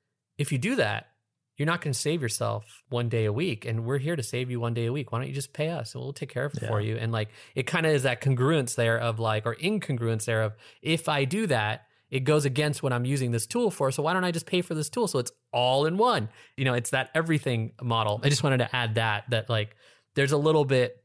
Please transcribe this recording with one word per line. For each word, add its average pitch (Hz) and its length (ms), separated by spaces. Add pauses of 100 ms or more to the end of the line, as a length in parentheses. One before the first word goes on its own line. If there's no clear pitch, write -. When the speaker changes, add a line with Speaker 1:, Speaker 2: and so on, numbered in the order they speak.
(380)
Speaker 1:
if 147 140
you 143 60
do 202 180
that, 110 340 (460)
you're 143 120
not 170 140
gonna 143 120
save 156 280
yourself 110 680
one 120 200
day 113 160
a 104 80
week, 139 300
and 113 220
we're 135 140
here 156 160
to 135 80
save 127 260
you 123 100
one 117 140
day 117 140
a 117 40
week. 135 200
Why 113 80
don't 135 80
you 135 80
just 139 180
pay 151 160
us, 139 240
and 123 100
we'll 131 100
take - 160
care 127 160
of 147 100
it - 120
for 110 140
Speaker 2:
Yeah. 110 120
Speaker 1:
you? 113 40
And, 113 140
like, 107 180 (240)
it 131 140
kinda 160 220
is 143 140
that 123 180
congruence 135 540
there 117 240
of, 117 200
like, 110 260
or 117 100
incongruence 120 680
there 110 160
of, 107 140 (260)
if 160 260
I 147 180
do 190 220
that, 110 400 (220)
it 131 120
goes 151 240
against 147 380
what 135 80
I'm 123 140
using 131 260
this 117 160
tool 240 240
for, 135 200
so 143 120
why 160 100
don't 185 100
I 180 80
just 165 160
pay 180 140
for 170 120
this 156 160
tool 240 180
so 143 120
it's 120 120 (200)
all 127 340
in 165 120
one? 202 320 (280)
You 135 80
know, 131 80
it's 120 160
that 131 240
everything 143 680
model. 113 420
I 143 60
just 143 140
wanted 135 140
to 120 180
add 117 200
that, 110 340
that, 113 200
like, 107 260 (400)
there's 139 160
a 147 60
little 151 280
bit 127 400